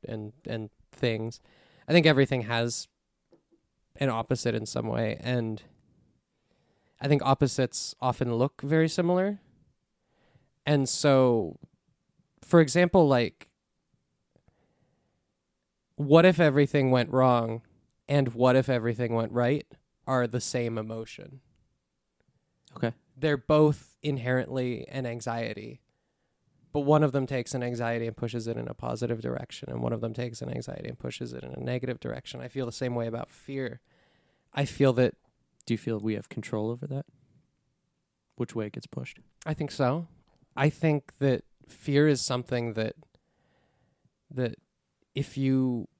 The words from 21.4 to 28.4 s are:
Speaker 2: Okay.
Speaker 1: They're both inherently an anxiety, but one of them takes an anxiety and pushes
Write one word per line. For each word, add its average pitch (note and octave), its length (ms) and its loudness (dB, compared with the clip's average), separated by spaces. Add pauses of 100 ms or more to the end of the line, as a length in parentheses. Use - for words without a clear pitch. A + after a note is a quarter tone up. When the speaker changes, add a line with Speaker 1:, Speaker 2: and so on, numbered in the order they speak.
Speaker 2:
Okay. A#2 160 -4 (240)
Speaker 1:
They're D3 200 0
both D3+ 640 2
inherently B2+ 880 -4
an C3 180 -8
anxiety, A#2 760 -8 (920)
but D3 80 -2
one D3+ 220 4
of D3 80 2
them C3 160 -2
takes B2 260 -6
an B2 120 -4
anxiety A#2 420 -4
and A2+ 100 -8
pushes A#2 300 -6